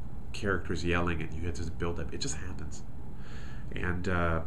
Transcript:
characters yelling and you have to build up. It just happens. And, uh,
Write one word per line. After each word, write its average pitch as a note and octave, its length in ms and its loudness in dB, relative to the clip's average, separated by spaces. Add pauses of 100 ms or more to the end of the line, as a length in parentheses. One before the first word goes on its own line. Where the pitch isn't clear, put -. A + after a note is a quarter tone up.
(320)
characters F#2 520 0
yelling E2+ 380 2
and D#2+ 100 -2
you D#2+ 140 0
have E2+ 80 0
to E2 160 0
build E2+ 300 0
up. D2 120 -2
It - 80 -2
just - 160 0
happens. - 460 -2 (920)
And, F2+ 320 0
uh, E2+ 380 4